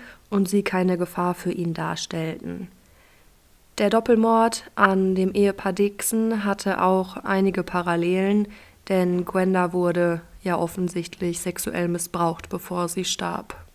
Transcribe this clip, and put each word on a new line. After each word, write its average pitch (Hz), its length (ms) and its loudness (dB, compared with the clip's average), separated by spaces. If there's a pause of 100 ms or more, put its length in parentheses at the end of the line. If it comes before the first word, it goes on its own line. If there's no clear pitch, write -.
(280)
und 196 180 2
sie 202 160 2
keine 185 360 2
Gefahr 180 360 -2
für 180 180 -4
ihn 170 200 -2
darstellten. 165 960 -6 (1080)
Der 208 100 2
Doppelmord 226 760 4 (100)
an 190 400 2
dem 190 180 2
Ehepaar 196 400 2
Dixon 208 720 0
hatte 202 380 0
auch 185 340 2
einige 190 460 2
Parallelen, 180 840 2 (420)
denn 180 360 2
Gwenda 185 480 2
wurde 175 480 2 (220)
ja 180 160 -2
offensichtlich 175 840 -4
sexuell 175 480 -4
missbraucht, 170 600 -2
bevor 175 380 -4
sie 175 160 -4
starb. - 520 -6 (180)